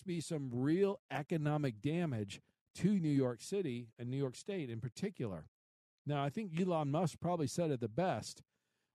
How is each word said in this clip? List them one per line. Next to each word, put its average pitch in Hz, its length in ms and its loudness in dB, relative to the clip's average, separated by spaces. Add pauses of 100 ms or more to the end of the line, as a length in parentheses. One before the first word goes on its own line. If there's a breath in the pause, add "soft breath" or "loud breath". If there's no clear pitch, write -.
be 170 160 -2
some 143 280 -4
real 165 500 2 (100)
economic 147 720 0
damage 143 580 0 (360)
to 196 220 4
New 156 120 2
York 131 320 2
City 123 460 -2 (100)
and 120 100 -6
New 131 80 -2
York 131 200 -2
State 175 340 -6
in 113 100 -6
particular. 113 680 -6 (580)
Now, 143 180 0
I 139 60 0
think 180 280 -6
Elon 165 320 2
Musk 160 300 0
probably 170 260 0
said 165 240 0
it 123 100 0
the 117 80 -2
best 127 540 -2 (520)